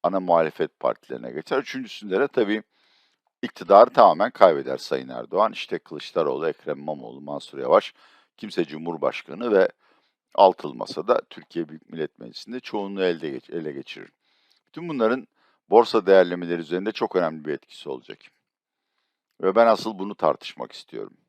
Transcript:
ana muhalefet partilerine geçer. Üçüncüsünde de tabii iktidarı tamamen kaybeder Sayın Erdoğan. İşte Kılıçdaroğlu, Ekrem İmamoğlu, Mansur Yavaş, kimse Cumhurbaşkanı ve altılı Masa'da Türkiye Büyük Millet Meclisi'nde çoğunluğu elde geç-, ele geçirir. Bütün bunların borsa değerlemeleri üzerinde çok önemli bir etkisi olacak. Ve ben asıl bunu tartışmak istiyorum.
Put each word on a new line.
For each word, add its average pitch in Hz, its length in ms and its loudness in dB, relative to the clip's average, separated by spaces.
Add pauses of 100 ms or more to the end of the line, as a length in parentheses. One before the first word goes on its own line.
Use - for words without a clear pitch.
ana 92 180 -2
muhalefet 82 600 0
partilerine 60 500 -6
geçer. 80 280 -4
Üçüncüsünde 107 640 -6
de 139 80 0
tabii 107 340 -2 (800)
iktidarı 120 480 6
tamamen 101 400 6
kaybeder 69 460 4
Sayın 65 320 -8
Erdoğan. 80 440 -2
İşte - 260 -10
Kılıçdaroğlu, 76 680 -4
Ekrem 76 300 -6
İmamoğlu, 71 420 -12
Mansur 73 380 -12
Yavaş, 73 360 2 (420)
kimse 95 280 -4
Cumhurbaşkanı 80 880 -6
ve 95 160 4 (680)
altılı 90 400 4
Masa'da 85 460 -2 (100)
Türkiye 82 380 -10
Büyük 78 220 -20
Millet 78 280 -8
Meclisi'nde 110 420 -16
çoğunluğu 98 420 -8
elde 82 280 -2
geç-, 65 200 -12
ele 76 220 -8
geçirir. - 380 -16 (560)
Bütün 170 220 -14
bunların 123 400 -2 (420)
borsa 110 360 4
değerlemeleri 87 540 4
üzerinde 90 320 -6
çok - 240 -6
önemli 80 280 -2
bir 76 80 -6
etkisi - 360 -12
olacak. 62 300 -12 (1200)
Ve 98 140 0
ben 117 120 6
asıl 110 320 0
bunu 98 160 -8
tartışmak - 580 -4
istiyorum. - 440 -16 (120)